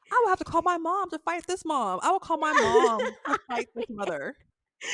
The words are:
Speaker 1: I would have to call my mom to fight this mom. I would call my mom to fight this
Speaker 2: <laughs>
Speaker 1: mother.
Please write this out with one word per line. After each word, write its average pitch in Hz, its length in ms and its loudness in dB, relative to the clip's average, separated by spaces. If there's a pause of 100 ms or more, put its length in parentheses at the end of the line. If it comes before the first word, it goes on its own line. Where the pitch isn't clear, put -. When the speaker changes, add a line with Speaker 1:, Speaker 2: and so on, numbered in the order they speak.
(120)
Speaker 1:
I 466 120 4
would 415 60 4
have 370 100 2
to 320 60 -8
call 330 160 0
my 349 160 2
mom 349 340 -2
to 311 80 -6
fight 339 280 -6
this 359 180 -6
mom. 233 380 -2
I 320 80 4
would 381 100 2
call 330 160 -2
my 311 160 0
mom 440 640 4 (120)
to - 80 0 (140)
fight 247 260 -4
this 240 100 -6
Speaker 2:
<laughs> - 40 -8
Speaker 1:
mother. 190 480 -6 (560)